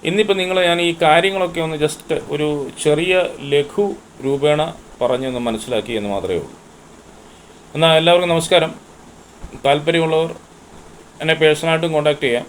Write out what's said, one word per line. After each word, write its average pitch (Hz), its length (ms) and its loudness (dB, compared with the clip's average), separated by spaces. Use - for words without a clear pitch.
ഇന്നിപ്പോൾ 202 300 0
നിങ്ങളെ 185 300 0
ഞാൻ 170 120 0
ഈ 170 200 0
കാര്യങ്ങളൊക്കെ 170 640 2
ഒന്ന് 156 180 -6
just - 260 -6
ഒരു 151 140 -2
ചെറിയ 160 300 2
ലഘു 143 320 0
രൂപേണ 151 480 0
പറഞ്ഞൊന്ന് 127 380 -2
മനസ്സിലാക്കി 117 600 -4
എന്ന് 104 160 -6
മാത്രമേ 92 280 -4
ഉള്ളൂ. - 140 -18
എന്നാൽ 160 240 4
എല്ലാവർക്കും 175 320 4
നമസ്കാരം. 165 400 2
താല്പര്യമുള്ളവർ 160 680 2
എന്നെ 156 180 2
പേഴ്സണലായിട്ടും 160 560 2
കോൺടാക്ട് 147 300 0
ചെയ്യാം. 120 240 0